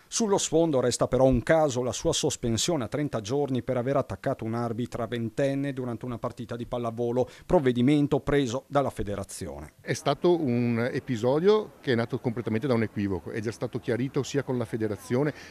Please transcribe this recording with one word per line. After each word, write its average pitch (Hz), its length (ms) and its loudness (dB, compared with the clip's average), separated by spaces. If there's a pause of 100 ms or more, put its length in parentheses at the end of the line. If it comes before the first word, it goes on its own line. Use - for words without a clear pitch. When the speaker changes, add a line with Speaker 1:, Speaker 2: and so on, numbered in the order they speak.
Speaker 1:
Sullo 202 300 0
sfondo 160 420 2
resta 123 300 2
però 127 160 4
un 127 180 4
caso, 151 400 2
la 123 80 -2
sua 160 220 -2
sospensione 127 720 0
a - 20 -10
trenta 139 320 -2
giorni 127 420 -2
per 131 140 -4
aver 127 220 0
attaccato - 480 -2
un'arbitra 117 600 -4
ventenne 139 680 -2
durante 127 320 -6
una 120 120 -6
partita 120 380 -8
di 120 100 -6
pallavolo, 120 640 -2 (160)
provvedimento 143 760 4
preso 135 460 0
dalla 139 220 0
federazione. 98 920 -8
Speaker 2:
È - 100 -8
stato 160 500 2
un 120 480 0
episodio 143 920 2
che 139 100 0
è 120 40 6
nato 117 240 -2
completamente 113 480 -2
da 127 60 2
un 113 100 4
equivoco, 101 480 -2
è 117 100 -6
già 110 100 -4
stato 127 280 -8
chiarito 127 440 -2
sia 139 180 -2
con 127 160 -4
la 120 60 -2
federazione 117 680 -2 (180)